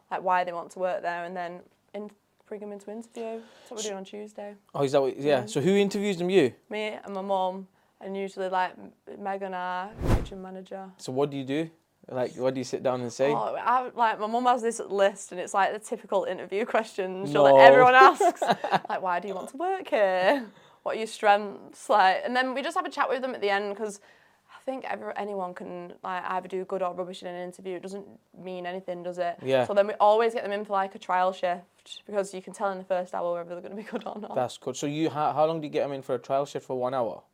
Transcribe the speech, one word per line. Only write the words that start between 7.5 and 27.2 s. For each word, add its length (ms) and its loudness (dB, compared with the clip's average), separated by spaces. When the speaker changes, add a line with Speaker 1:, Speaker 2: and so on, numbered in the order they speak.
Speaker 1:
and 160 -10
usually, 320 -6
like, 240 0
M-, 140 -14
Megan, 320 -6
our 360 -6
kitchen 260 -8
manager. 560 -14
Speaker 2:
So 140 -10
what 180 0
do 60 -8
you 80 -6
do? 260 -4
Like, 260 -4
what 200 0
do 60 -4
you 40 -6
sit 180 -6
down 180 0
and 120 -6
say? 180 2
Speaker 1:
Oh, 280 -2
I, 360 0
like, 240 0
my 80 -2
mum 200 -2
has 160 4
this 180 -2
list, 520 0
and 80 -6
it's, 140 -6
like, 180 2
the 60 -6
typical 460 -2
interview 420 -4
questions 640 -2
she'll 140 8
Speaker 2:
No. 100 12
Speaker 1:
let 160 12
everyone 240 10
asks. 480 8
Speaker 2:
<laughs> 460 0
Speaker 1:
Like, 140 -2
"Why 180 -2
do 80 -6
you 60 -6
want 160 -10
to 60 -16
work 320 -4
here? 580 2
What 140 -4
are 20 -4
your 80 -4
strengths?" 840 0
Like, 360 6
and 100 -2
then 200 0
we 80 -2
just 140 -4
have 100 0
a 40 -8
chat 180 -2
with 140 -2
them 120 -6
at 60 -10
the 100 0
end, 260 0
'cause 240 -8
I 140 -20
think 200 -8
ever-, 320 -8
anyone 380 -6
can, 480 -14
like, 260 -6
either 200 -6
do 160 -6
good 180 -6
or 100 -2
rubbish 300 -10